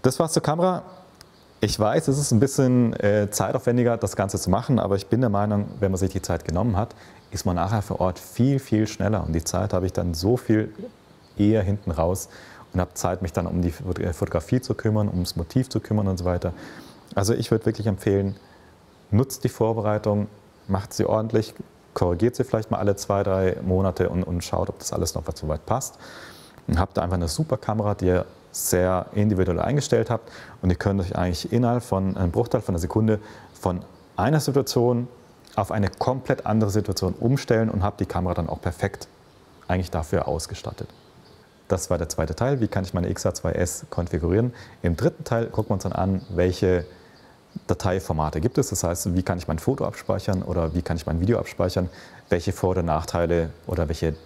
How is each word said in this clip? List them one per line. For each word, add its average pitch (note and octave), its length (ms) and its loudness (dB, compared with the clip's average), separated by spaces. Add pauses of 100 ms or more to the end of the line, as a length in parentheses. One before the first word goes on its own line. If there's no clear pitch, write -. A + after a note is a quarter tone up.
Das - 180 2
war's E3 140 2
zur E3 100 2
Kamera. F3 420 0 (760)
Ich G#2+ 180 0
weiß, A#2 300 2
es C3+ 100 2
ist D3 140 0
ein G#2+ 80 6
bisschen, B2+ 540 4
äh, G#2 360 2
zeitaufwendiger, A#2+ 680 2
das - 180 -2
Ganze F#2+ 220 0
zu - 100 -2
machen, A2+ 300 4
aber F#2+ 180 2
ich G2+ 120 -4
bin A#2 120 2
der B2+ 80 2
Meinung, G#2 380 2 (140)
wenn G2 100 2
man F#2 80 0
sich F#2 120 0
die F#2+ 120 -4
Zeit - 240 -2
genommen F#2 320 0
hat, - 160 -2 (360)
ist - 140 -8
man F2+ 120 2
nachher G2+ 260 0
vor - 180 -4
Ort F2+ 180 0
viel, C3+ 400 0
viel A2 280 2
schneller. G2 380 -2
Und D#2 100 -2
die E2 100 0
Zeit F#2+ 300 -2
habe F#2 100 2
ich F#2 80 -2
dann F2 220 0
so G2 240 2
viel A2 340 0 (640)
eher G#2 260 4
hinten F#2 280 -2
raus F2 400 0 (420)
und F2+ 80 0
habe - 140 -2
Zeit, F#2 260 -2
mich F2+ 120 -6
dann F2 140 0
um F2 140 -2
die F2 120 2
Fot-, F2+ 260 -6
äh, F2 160 -2
Fotografie - 480 0
zu A2 120 -2
kümmern, G#2+ 340 0
ums F2+ 280 -2
Motiv B2 320 0
zu A2+ 120 -2
kümmern G#2 280 0
und F#2 100 -2
so F2 60 -6
weiter. F2 300 -2 (600)
Also G2 200 2
ich B2 160 0
würde A2 160 2
wirklich A2 200 -2
empfehlen, G2 500 2 (720)
Nutzt B2 340 0
die B2 40 2
Vorbereitung, G#2+ 800 0 (380)
macht - 260 -2
sie - 120 0
ordentlich, A2 500 0 (380)
korrigiert F2 440 2
sie B2 80 0
vielleicht - 260 -2
mal G#2 80 0
alle G2+ 180 2
zwei, G2+ 260 0
drei F#2+ 400 2
Monate F#2 460 2
und, F2+ 160 -2
und F2 180 -4
schaut, - 260 -2
ob - 100 -8
das - 140 -8
alles F2+ 220 -2
noch - 120 -6
was - 120 -8
soweit D2+ 280 -4
passt. - 320 -4 (680)
Und E2 120 2
habt - 180 0
da E2+ 60 2
einfach F2+ 140 0
eine E2+ 120 0
super D#2+ 280 -2
Kamera, G#2 380 0
die F#2+ 120 -2
ihr F2+ 180 4 (260)
sehr F2+ 640 0
individuell F#2 460 2
eingestellt A#2+ 500 0
habt. - 200 -4 (320)
Und F#2 80 4
ihr F2+ 60 4
könnt G2 240 2
euch F#2 160 -4
eigentlich F2+ 360 -2
innerhalb A#2+ 300 2
von F#2+ 340 0
einem F2+ 140 0
Bruchteil G#2+ 320 0
von - 120 -2
einer E2 60 0
Sekunde A2 400 2 (400)
von F2+ 220 -2 (340)
einer C#3 240 2
Situation B2 680 2 (480)
auf G2+ 140 -2
eine G2+ 180 2
komplett - 580 -2
andere G#2+ 240 2
Situation F#2+ 440 0
umstellen A#2 560 2
und F#2+ 120 0
habt G2+ 180 -2
die F#2+ 60 0
Kamera F2+ 280 -2
dann E2 140 -2
auch D#2+ 120 -6
perfekt - 460 -4 (600)
eigentlich F#2 220 0
dafür E2 360 -2
ausgestattet. - 600 -6 (800)
Das - 220 -2
war F2 80 2
der D#2+ 100 -4
zweite D#2+ 260 -2
Teil, C3 260 0
wie G#2+ 80 0
kann F#2+ 160 -2
ich - 80 -10
meine F2+ 160 0
X - 160 -4
H F#2 100 0
zwei - 180 -4
S - 380 -4
konfigurieren. F2 640 0 (300)
Im F2 140 2
dritten D3+ 280 -2
Teil A#2 220 0
gucken - 240 -4
wir G#2 40 2
uns F#2+ 100 -4
dann G2 80 -4
an, F#2+ 360 0
welche F2+ 560 2 (840)
Dateiformate D#2+ 720 0
gibt A#2+ 180 0
es. - 120 0
Das - 140 -2
heißt, F2+ 300 0
wie F2+ 80 2
kann F2+ 160 -2
ich F2+ 100 -8
mein E2 100 -2
Foto - 280 -2
abspeichern F#2+ 560 -2
oder E2 320 -2
wie F2 80 0
kann - 140 -4
ich E2+ 100 -6
mein E2 140 0
Video G#2+ 180 2
abspeichern? F2+ 500 -2 (400)
Welche F2+ 240 0
Vor- - 180 0
oder F2+ 120 0
Nachteile E2 680 0 (160)
oder E2 220 -2
welche D#2+ 260 -2 (120)